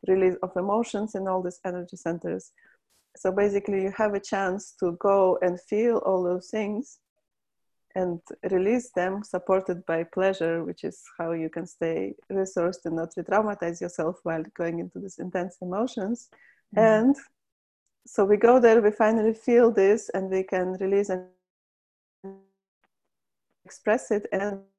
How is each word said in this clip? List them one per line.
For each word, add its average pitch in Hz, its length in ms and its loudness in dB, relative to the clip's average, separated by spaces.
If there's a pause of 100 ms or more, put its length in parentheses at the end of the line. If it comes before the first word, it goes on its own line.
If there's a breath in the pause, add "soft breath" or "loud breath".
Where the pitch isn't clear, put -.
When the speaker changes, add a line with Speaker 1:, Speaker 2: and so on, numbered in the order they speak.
Speaker 1:
release 185 360 2
of 185 120 -8
emotions 208 600 -2
in 190 120 -4
all 185 140 -2
these 180 240 -8
energy 180 320 -10
centers. 170 540 -8 (640 soft breath)
So 190 160 -2
basically, 202 500 0
you 196 160 -2
have 214 160 0
a 202 60 -2
chance 196 600 -4
to 175 200 0
go 196 420 4
and 180 180 0
feel 226 460 0
all 185 180 2
those 180 260 -4
things 214 500 -6 (960)
and 180 240 -2 (320)
release 202 400 0
them, 190 320 -4
supported 185 640 -2
by 165 160 -2
pleasure, 170 600 -2
which 170 200 -10
is - 180 -10 (160)
how 165 140 -4
you 160 180 -4
can 170 160 -10
stay 165 480 -6 (180)
resourced 190 540 -2
and 165 100 -4
not 165 220 -6
re-traumatize 190 640 -2
yourself 175 400 -6
while 160 220 -4 (120)
going 170 220 -4
into 180 220 -10
these 190 180 -14
intense 180 460 -8
emotions. 208 680 -6 (460 soft breath)
Speaker 2:
Mm-hmm. 214 40 2 (280)
Speaker 1:
And 277 80 4 (880)
so - 180 0
we 202 140 4
go 240 220 8
there, 226 240 8
we 208 80 4
finally 220 420 2
feel 233 380 4
this, 208 420 4
and 190 160 -4
we 190 140 0
can 185 300 -2
release 196 360 0
and 185 160 -4 (2500)
express - 460 -2
it 208 200 -2
and 196 280 -4 (200)